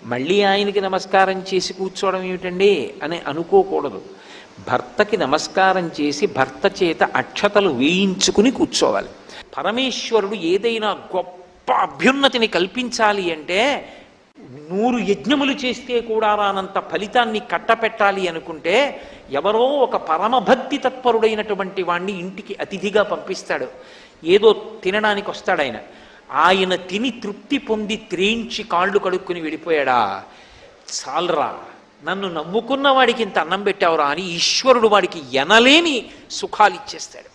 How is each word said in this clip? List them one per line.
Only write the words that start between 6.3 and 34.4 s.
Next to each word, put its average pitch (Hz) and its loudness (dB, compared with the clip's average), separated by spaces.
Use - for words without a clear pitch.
చేత 160 2
అక్షతలు 196 2
వేయించుకుని 185 2
కూర్చోవాలి. 135 0
పరమేశ్వరుడు 220 -2
ఏదైనా 208 0
గొప్ప - -6
అభ్యున్నతిని 240 2
కల్పించాలి 202 0
అంటే 185 -2
నూరు 233 0
యజ్ఞములు 208 0
చేస్తే 247 -4
కూడా 220 0
రానంత 196 -2
ఫలితాన్ని 214 0
కట్టపెట్టాలి 202 0
అనుకుంటే 165 -2
ఎవరో 185 0
ఒక 254 2
పరమభక్తి 226 0
తత్పరుడైనటువంటి 214 -2
వాణ్ణి 175 -4
ఇంటికి 190 -12
అతిథిగా 196 0
పంపిస్తాడు. 165 -6
ఏదో 202 6
తినడానికి 202 0
వస్తాడు 175 -2
ఆయన. 123 -2
ఆయన 185 4
తిని 208 -4
తృప్తి - -8
పొంది 214 -4
త్రేయించి 208 -4
కాళ్ళు 190 0
కడుక్కుని 180 -4
వెళ్ళిపోయాడా, 135 0
"చాలరా, 151 -2
నన్ను 196 -6
నమ్ముకున్న 226 -2
వాడికి 240 2
ఇంత 190 -2
అన్నం 175 -2
పెట్టావురా" 170 2
అని 170 -4
ఈశ్వరుడు 240 4